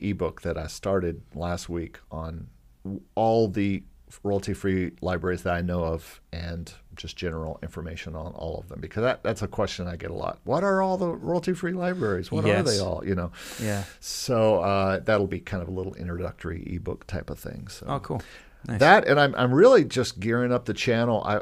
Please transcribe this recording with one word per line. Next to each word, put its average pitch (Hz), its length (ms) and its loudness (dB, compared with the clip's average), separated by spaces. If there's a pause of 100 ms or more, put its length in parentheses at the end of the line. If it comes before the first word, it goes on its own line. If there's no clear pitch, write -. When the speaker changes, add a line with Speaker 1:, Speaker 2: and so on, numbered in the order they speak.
Speaker 1:
ebook 90 400 -2
that 85 140 -2
I 80 120 -6
started 87 540 -2 (120)
last 87 340 -4
week 85 300 -6 (120)
on 80 360 -8 (380)
w-, 98 180 -8 (120)
all 113 340 4
the 98 340 0 (420)
royalty-free 95 680 0 (100)
libraries 90 420 -2
that 90 100 0
I 87 60 -2
know 87 240 0
of 82 360 -6 (120)
and 85 400 -10 (240)
just - 200 -12
general 80 460 -6
information 82 540 -10
on 80 160 -10
all - 260 -8
of 87 100 -14
them, - 120 -12
because - 220 -4
that, 127 200 0
that's 107 200 -2
a 98 60 -4
question - 380 -2
I 87 100 -8
get 85 140 -8
a - 40 -6
lot. - 300 -6
"What 160 200 0
are 190 180 2
all 185 160 2
the 180 120 0
royalty-free 175 640 -2
libraries? 175 600 -2
What 104 120 0
are 104 180 4
they 120 100 2
Speaker 2:
Yes. 101 80 2
Speaker 1:
all?" 90 240 -2
You 95 100 0
know? 87 160 -2 (320)
Speaker 2:
Yeah. 101 220 -2 (160)
Speaker 1:
So, 110 600 2
uh, 95 400 2
that'll 104 280 4
be 92 120 -4
kind 92 220 -6
of 85 60 -8
a 95 40 -6
little 92 220 -6
introductory 87 720 -6
ebook - 400 -6
type - 240 -6
of 73 80 -8
thing. - 300 -12
So - 200 -14
Speaker 2:
Oh, 139 120 -2
cool. - 220 -6 (440)
Nice. 110 140 0
Speaker 1:
that, 180 280 10
and 143 100 6
I'm, 143 180 4
I'm 123 180 4
really 202 300 10
just 117 360 -2
gearing 120 320 2
up 123 140 0
the 107 80 -2
channel. 117 500 2
I, 104 180 2